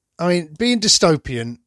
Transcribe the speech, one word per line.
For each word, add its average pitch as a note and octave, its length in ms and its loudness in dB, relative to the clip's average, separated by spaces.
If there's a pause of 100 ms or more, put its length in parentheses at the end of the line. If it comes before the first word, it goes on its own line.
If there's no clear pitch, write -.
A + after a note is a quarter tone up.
(180)
I F3 100 -2
mean, E3+ 300 -2
being A#3+ 220 0
dystopian, C#3 880 0